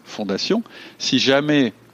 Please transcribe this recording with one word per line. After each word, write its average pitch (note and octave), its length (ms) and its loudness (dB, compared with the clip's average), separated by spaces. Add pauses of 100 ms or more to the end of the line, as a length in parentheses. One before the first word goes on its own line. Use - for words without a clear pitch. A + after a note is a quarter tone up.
fondations, G#2+ 580 -4 (360)
si - 200 0
jamais, C#3 540 2 (200)